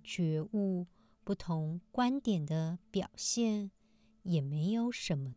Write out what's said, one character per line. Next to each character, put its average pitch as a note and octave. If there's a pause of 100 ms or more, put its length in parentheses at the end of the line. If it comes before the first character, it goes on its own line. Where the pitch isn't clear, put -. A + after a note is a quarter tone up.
觉 D#3
悟、 G3 (380)
不 G3+
同 E3 (120)
观 B3
点 F#3+
的 D#3+ (140)
表 -
现， G#3+ (520)
也 E3+
没 D3+
有 A#3
什 -
么 C3+